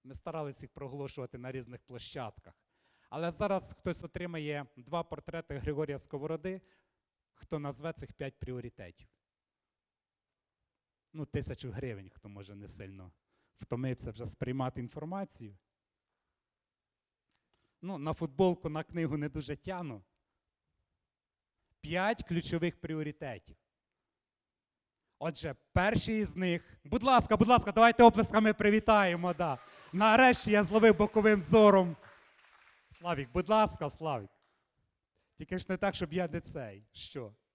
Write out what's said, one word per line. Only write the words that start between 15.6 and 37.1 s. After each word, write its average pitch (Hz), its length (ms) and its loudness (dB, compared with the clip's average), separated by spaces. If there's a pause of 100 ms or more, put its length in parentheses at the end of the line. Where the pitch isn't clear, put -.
Ну, 180 160 -10
на 151 160 -6
футболку, 165 560 -2
на 151 140 -8
книгу 160 340 -6
не 147 120 -6
дуже 143 260 -10
тяну. 160 480 -12 (1800)
П'ять 185 420 -4
ключових 170 580 -4
пріоритетів. 151 760 -10 (1600)
Отже, 151 360 -8 (180)
перший 214 460 0
із 208 160 -4
них. 175 480 -4
Будь 202 200 -4
ласка, 240 340 4
будь 208 100 4
ласка, 233 240 4
давайте 233 320 8
оплесками 220 500 8
привітаємо, 202 800 2
да. 151 240 -2 (360)
Нарешті 220 580 6
я 208 120 6
зловив 208 340 6
боковим 208 440 4
зором. 190 540 6 (960)
Славік, 147 400 -6
будь 175 180 -2
ласка, 214 400 2
Славік. 135 400 -6 (1080)
Тільки 185 200 -8
ж 185 120 -8
не 185 80 -2
так, 196 180 -2
щоб 156 180 -6
я 175 140 -2
не 165 140 -8
цей. 107 500 -14
Що? 113 440 -14 (200)